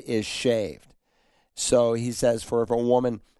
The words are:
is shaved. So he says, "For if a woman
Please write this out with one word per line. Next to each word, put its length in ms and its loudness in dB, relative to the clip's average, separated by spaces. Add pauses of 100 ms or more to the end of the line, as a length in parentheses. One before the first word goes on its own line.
is 180 -2
shaved. 720 -4 (600)
So 380 2
he 200 -4
says, 300 0
"For 200 0
if 80 -4
a 80 0
woman 420 2 (200)